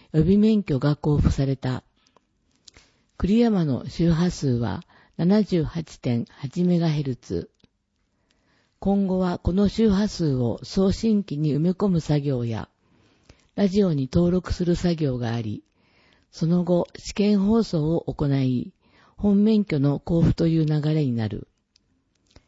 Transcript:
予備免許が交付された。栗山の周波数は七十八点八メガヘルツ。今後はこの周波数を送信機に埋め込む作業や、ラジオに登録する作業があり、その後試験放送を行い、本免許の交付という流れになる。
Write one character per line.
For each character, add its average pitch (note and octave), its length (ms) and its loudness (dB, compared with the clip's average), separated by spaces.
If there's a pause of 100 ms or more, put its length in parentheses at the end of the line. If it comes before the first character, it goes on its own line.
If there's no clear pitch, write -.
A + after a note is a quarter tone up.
(120)
予 D#3 80 2
備 F3+ 160 4
免 G#3 260 4
許 D3 160 -2
が D3 240 0
交 D3 200 2
付 - 120 2
さ C#3 120 -2
れ C3+ 100 -2
た。 B2+ 260 -6 (1300)
栗 G3+ 220 0
山 G#3+ 260 2
の C#3 240 -2
周 E3+ 240 0
波 E3+ 180 0
数 D3+ 180 -4
は A#2+ 340 -2 (340)
七 G3 260 2
十 F3 220 -2
八 - 340 -10
点 A#2+ 300 -4
八 F3 360 -6
メ F3+ 140 2
ガ E3 120 0
ヘ D3+ 120 -2
ル C3 140 -6
ツ。 - 340 -8 (1300)
今 G3 280 0
後 F#3 120 -2
は F3+ 200 -2
こ F3 160 -2
の G3+ 140 4
周 A3 200 2
波 G3+ 180 2
数 D#3+ 280 -2
を A#2+ 280 -2
送 F#3+ 300 0
信 G#3 320 0
機 D3 140 -8
に D3+ 160 0
埋 D3 60 0
め E3+ 100 0
込 G3 180 -2
む E3+ 120 0
作 D3 200 0
業 C3+ 240 -2
や、 A2+ 240 -6 (840)
ラ G3 140 2
ジ G3 140 2
オ F3+ 120 2
に C3+ 180 -2
登 F3 180 4
録 F3+ 220 -2
す - 140 -4
る E3+ 100 2
作 F3 180 0
業 D3 220 -2
が A#2+ 160 -4
あ A#2 80 -4
り、 G#2+ 240 -8 (680)
そ - 160 -4
の F3 160 2
後 F3 260 0 (100)
試 - 160 -14
験 G#3 240 2
放 G#3+ 240 2
送 D#3+ 340 -2
を - 60 -2
行 - 240 -4
い、 C3+ 480 -2 (420)
本 G3+ 280 2
免 G#3+ 200 2
許 D3+ 160 -2
の C#3+ 240 0
交 E3 180 0
付 - 120 4
と E3+ 120 0
い E3 120 2
う D#3 80 2
流 D3+ 160 0 (100)
れ D#3 140 0
に B2+ 60 -2
な A#2 140 -2
る。 G2+ 220 -8 (1000)